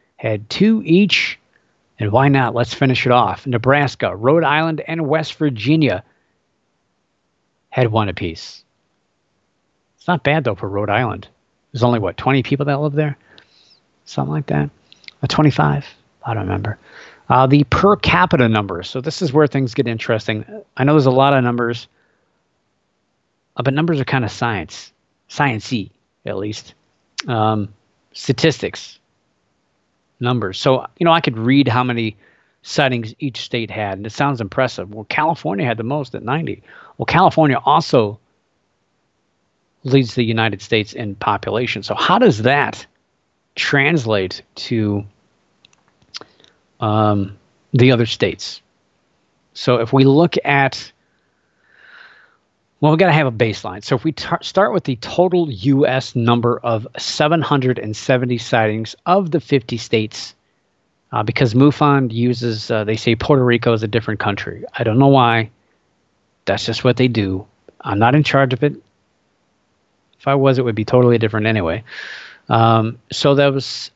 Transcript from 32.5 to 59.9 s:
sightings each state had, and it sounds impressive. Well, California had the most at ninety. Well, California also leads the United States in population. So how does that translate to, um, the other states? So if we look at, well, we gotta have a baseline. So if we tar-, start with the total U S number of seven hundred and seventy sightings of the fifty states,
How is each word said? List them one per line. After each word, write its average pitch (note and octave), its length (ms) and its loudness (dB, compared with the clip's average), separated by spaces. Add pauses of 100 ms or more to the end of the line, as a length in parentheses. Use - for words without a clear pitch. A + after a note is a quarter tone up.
sightings A#2+ 560 -2
each C3+ 220 -8
state A2+ 300 -6
had, G2+ 280 -6
and G#2 80 -10
it G#2+ 40 -10
sounds C#3 300 -2
impressive. G#2+ 540 -4
Well, G#2+ 120 -14
California D#3+ 600 -2
had A#2 100 -2
the A#2 60 -8
most C3+ 320 -6
at G#2+ 80 -10
ninety. D3 400 -6 (360)
Well, - 80 -4
California D#3 580 4
also C3+ 560 2 (1700)
leads C3 280 2
the B2 100 0
United A2 380 -2
States G#2+ 320 -2
in G#2+ 220 -8
population. G#2+ 640 -4
So G#2 120 -6
how - 240 0
does E3 220 2
that B2+ 460 0 (680)
translate A2+ 840 -2 (140)
to, G#2 500 -4 (1800)
um, G#2 560 0 (380)
the B2+ 180 6
other A#2 140 2
states? - 560 -6 (880)
So - 240 0
if A2+ 160 -2
we C3+ 120 6
look C#3+ 380 4
at, C#3 480 -2 (1900)
well, D3+ 120 4
we D#3+ 40 2
gotta F3 160 4
have D3+ 140 4
a B2+ 40 -2
baseline. G#2+ 540 -4
So - 100 -2
if A#2+ 100 -2
we D#3+ 80 -2
tar-, - 300 -6
start G#3+ 300 0
with G3 120 -2
the C3 120 -4
total F3 540 0
U C3+ 360 2
S B2+ 300 -2
number A#2+ 440 0
of A2+ 360 -4
seven D#3 460 0
hundred B2+ 360 0
and G#2+ 160 -8
seventy B2 440 0
sightings A2 680 -2
of F3 280 0
the D#3 80 0
fifty C3 360 -2
states, - 580 -4 (800)